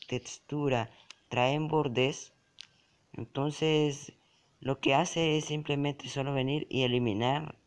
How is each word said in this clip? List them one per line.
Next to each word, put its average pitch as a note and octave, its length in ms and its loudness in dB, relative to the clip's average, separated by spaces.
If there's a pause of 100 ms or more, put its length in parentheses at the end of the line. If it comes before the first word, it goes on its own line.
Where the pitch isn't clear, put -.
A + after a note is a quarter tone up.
textura B2+ 840 -2 (380)
traen C3+ 400 2
bordes, C#3+ 640 0 (800)
entonces D3 1000 0 (480)
lo C3+ 180 -2
que C#3 160 4
hace D#3+ 420 2
es D3+ 60 0
simplemente C#3+ 640 -4
solo C#3 260 -4
venir C3+ 360 -2
y C3 140 0
eliminar B2 840 0